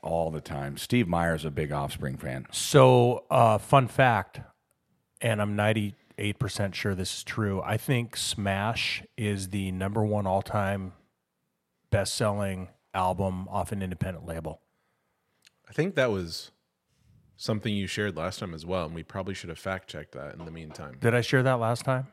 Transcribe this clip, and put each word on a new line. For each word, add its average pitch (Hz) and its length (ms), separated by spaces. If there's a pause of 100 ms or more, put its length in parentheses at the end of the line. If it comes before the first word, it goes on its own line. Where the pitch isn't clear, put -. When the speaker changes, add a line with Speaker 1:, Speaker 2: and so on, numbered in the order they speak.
Speaker 1:
all 82 300
the 78 100
time. 71 360
Steve 120 300
Meyer's 85 380
a 78 60
big 71 220
Offspring 69 440
fan. - 340
Speaker 2:
So, 127 760
uh, 113 280
fun 131 300
fact, 117 520 (840)
and 110 200
I'm 104 140
ninety-eight 104 840
percent 101 360
sure 101 200
this 92 220
is - 60
true, 98 380
I 95 160
think 120 400
Smash 101 840 (140)
is 101 320
the 95 220
number 98 320
one 104 220
all-time 95 680 (960)
best-selling 98 800 (240)
album 92 560
off 95 220
an 101 100
independent 90 440
label. 80 360 (1080)
Speaker 3:
I 104 40
think 180 220
that 127 160
was 90 400 (880)
something 107 360
you 98 140
shared 104 300
last 80 220
time 92 140
as 80 120
well, 87 200
and 80 100
we 80 80
probably 95 300
should 87 160
have 82 100
fact-checked 92 540
that 69 220
in 82 100
the 80 60
meantime. 78 480
Speaker 2:
Did 117 160
I 120 60
share 131 220
that 127 160
last 117 260
time? 131 280